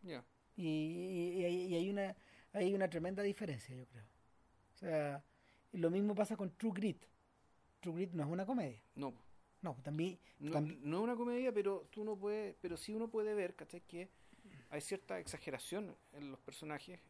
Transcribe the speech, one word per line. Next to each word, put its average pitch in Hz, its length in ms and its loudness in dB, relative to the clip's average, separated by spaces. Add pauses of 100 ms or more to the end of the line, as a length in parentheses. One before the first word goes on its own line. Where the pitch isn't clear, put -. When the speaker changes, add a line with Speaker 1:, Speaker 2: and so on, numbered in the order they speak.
Speaker 1:
Ya. 156 220 -8 (320)
Speaker 2:
Y, 185 120 -4
y, 175 760 2
y 175 40 4
hay, 175 100 4 (120)
y 180 80 2
hay 180 140 4
una, 196 260 0 (380)
hay 196 200 4
una 190 160 4
tremenda 175 340 0
diferencia, 160 520 -2
yo 127 120 -12
creo. 113 160 -16 (720)
O - 20 -20
sea, 147 460 0 (500)
lo 170 180 4
mismo 202 240 4
pasa 208 220 2
con 190 180 -2
True 220 180 0
Grit. 190 300 0 (760)
True 170 140 -2
Grit 175 180 0
no 160 100 0
es 143 60 0
una 180 160 0
comedia. 180 360 0 (140)
Speaker 1:
No. 135 180 -4 (480)
Speaker 2:
No, 147 220 -4
también, 165 360 0 (200)
Speaker 1:
No, 147 120 -4
Speaker 2:
tam- 151 300 2
Speaker 1:
no 151 160 0
es 208 60 4
una 240 120 2
comedia, 240 380 2
pero 196 380 2
tú 214 120 -6
no 214 140 -2
puedes... 208 440 -2
Pero 170 160 -2
sí - 160 -6
uno 226 160 0
puede 214 240 2
ver, 185 220 2
¿cachai? - 260 -12
Que 175 280 -8 (600)
hay 147 120 -2
cierta 190 380 -4
exageración 165 760 -4 (160)
en 143 200 -10
los 131 80 -10
personajes, 160 600 -8 (100)